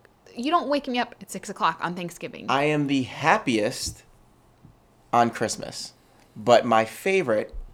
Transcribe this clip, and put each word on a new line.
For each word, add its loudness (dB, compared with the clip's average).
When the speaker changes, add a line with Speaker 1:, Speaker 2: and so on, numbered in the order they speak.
Speaker 1:
you -4
don't 2
wake -2
me -2
up -4
at -18
six -12
o'clock 0
on -4
Thanksgiving. -10
Speaker 2:
I 2
am 2
the 2
happiest 0
on 6
Christmas. -6
But 6
my 4
favorite -2